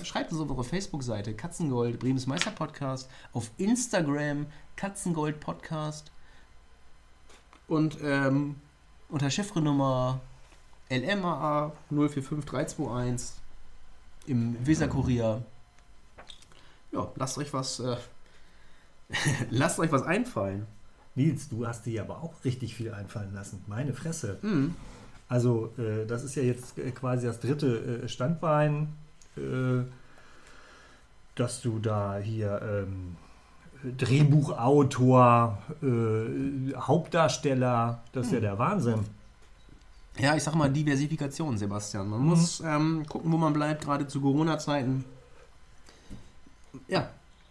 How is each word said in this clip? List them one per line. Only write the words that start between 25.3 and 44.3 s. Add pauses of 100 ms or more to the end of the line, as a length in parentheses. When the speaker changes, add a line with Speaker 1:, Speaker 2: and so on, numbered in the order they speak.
Speaker 2:
äh,
das
ist
ja
jetzt,
äh,
quasi
das
dritte,
äh,
Standbein, (480)
äh, (1500)
dass
du
da
hier,
ähm, (800)
Drehbuchautor, (240)
äh,
Hauptdarsteller, (100)
das
ist
ja
Speaker 1:
Mhm.
Speaker 2:
der
Wahnsinn. (1160)
Speaker 1:
Ja,
ich
sag
mal
Diversifikation,
Sebastian.
Man
Speaker 2:
Mhm.
Speaker 1:
muss,
ähm,
gucken,
wo
man
bleibt.
Gerade
zu
Corona-Zeiten. (1800)